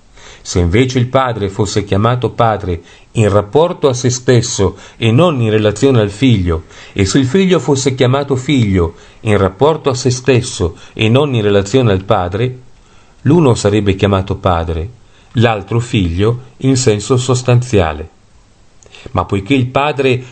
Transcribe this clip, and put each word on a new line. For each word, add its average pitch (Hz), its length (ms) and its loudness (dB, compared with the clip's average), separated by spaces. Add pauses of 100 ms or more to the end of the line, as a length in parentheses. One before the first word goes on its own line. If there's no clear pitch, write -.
(400)
Se - 180 -6
invece 110 400 0
il 120 80 0
Padre 120 440 -2
fosse 101 340 -4
chiamato 113 460 -2
Padre 101 520 -2 (300)
in 110 160 2
rapporto 143 600 0
a 127 60 0
se 123 160 -2
stesso 113 680 0 (180)
e 113 140 0
non 147 300 2
in 110 100 -2
relazione 110 500 2
al 104 100 0
Figlio, 95 540 0 (280)
e 98 120 0
se 95 140 2
il 135 80 2
Figlio 185 320 2
fosse 131 360 -2
chiamato 135 420 0
Figlio 104 580 0 (260)
in 104 160 0
rapporto 135 540 0
a 127 40 0
se 127 160 -2
stesso 120 680 -2 (180)
e 110 140 0
non 131 260 2
in 113 80 0
relazione 104 500 2
al 95 120 -2
Padre, 104 540 -2 (640)
l'uno 139 320 4
sarebbe 101 400 0
chiamato 95 420 0
Padre, 82 520 -2 (440)
l'altro 113 460 0
Figlio 104 600 -2 (180)
in 131 180 0
senso 110 400 0
sostanziale. 120 920 0 (1040)
Ma 90 120 -2
poiché 98 300 -2
il 131 120 0
Padre 131 640 -2